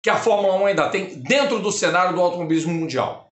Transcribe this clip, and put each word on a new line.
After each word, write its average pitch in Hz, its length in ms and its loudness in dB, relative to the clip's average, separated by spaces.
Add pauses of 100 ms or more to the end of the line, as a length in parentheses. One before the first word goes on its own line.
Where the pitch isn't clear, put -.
que 214 80 0
a 196 60 2
Fórmula 202 360 2
um 196 140 2
ainda 160 200 2
tem 185 320 -6
dentro 247 380 2
do 196 140 -2
cenário 175 420 0
do 175 80 0
automobilismo 170 500 0
mundial. 135 640 -4